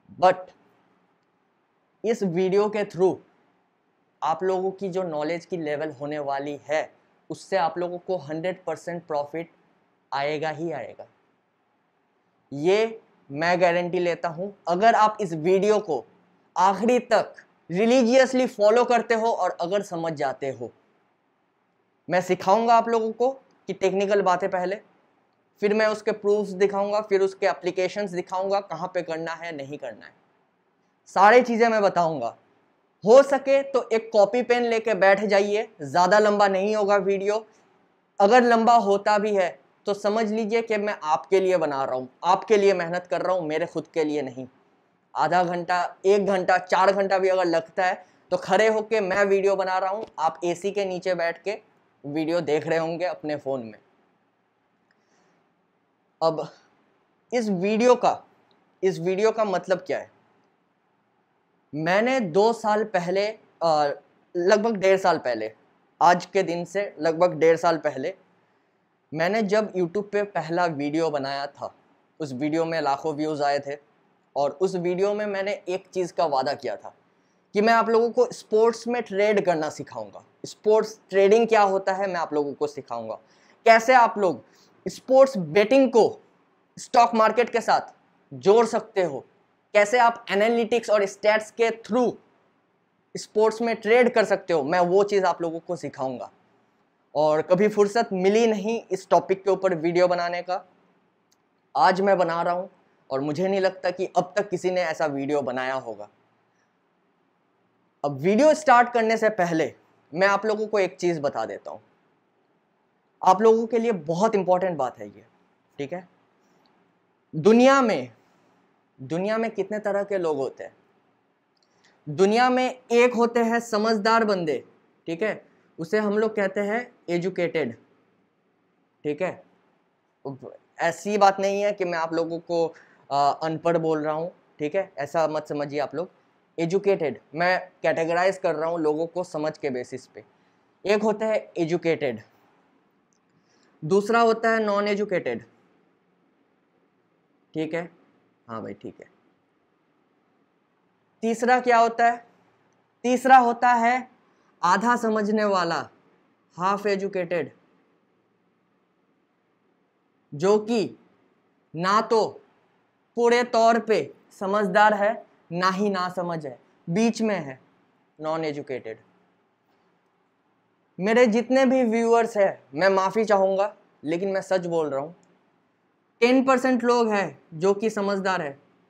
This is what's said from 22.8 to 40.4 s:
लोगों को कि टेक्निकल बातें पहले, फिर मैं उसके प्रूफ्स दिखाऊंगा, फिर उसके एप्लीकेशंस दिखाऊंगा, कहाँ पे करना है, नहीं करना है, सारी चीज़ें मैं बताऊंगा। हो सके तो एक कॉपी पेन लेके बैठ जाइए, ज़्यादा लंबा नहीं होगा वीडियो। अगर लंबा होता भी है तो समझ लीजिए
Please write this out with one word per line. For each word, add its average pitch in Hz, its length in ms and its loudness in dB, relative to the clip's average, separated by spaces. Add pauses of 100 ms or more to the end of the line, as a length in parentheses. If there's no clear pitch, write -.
लोगों 220 240 0
को 240 180 -2 (380)
कि 190 40 -6
टेक्निकल 196 500 0
बातें 185 280 2
पहले, 180 260 -4 (840)
फिर 208 120 2
मैं 220 120 2
उसके 214 280 -2
प्रूफ्स 208 400 0
दिखाऊंगा, 202 460 0
फिर 196 220 0
उसके 190 240 0
एप्लीकेशंस 180 640 -4
दिखाऊंगा, 190 500 -4
कहाँ 175 320 -10
पे 175 80 -4
करना 165 320 -8
है, 165 220 -12
नहीं 139 220 -12
करना 104 280 -16
है, - 80 -20 (920)
सारी 214 340 8
चीज़ें 233 260 2
मैं 220 140 2
बताऊंगा। 160 540 0 (680)
हो 247 200 10
सके 277 400 0
तो 254 240 -4
एक 220 240 -2
कॉपी 220 300 4
पेन 240 220 0
लेके 226 320 0
बैठ 196 280 4
जाइए, 208 440 0 (140)
ज़्यादा 175 360 4
लंबा 208 300 4
नहीं 196 280 0
होगा 202 220 2
वीडियो। 196 480 -2 (720)
अगर 226 240 8
लंबा 233 320 6
होता 202 420 2
भी 208 180 -2
है 175 220 -2 (280)
तो 208 80 -2
समझ 208 360 -2
लीजिए 220 320 -2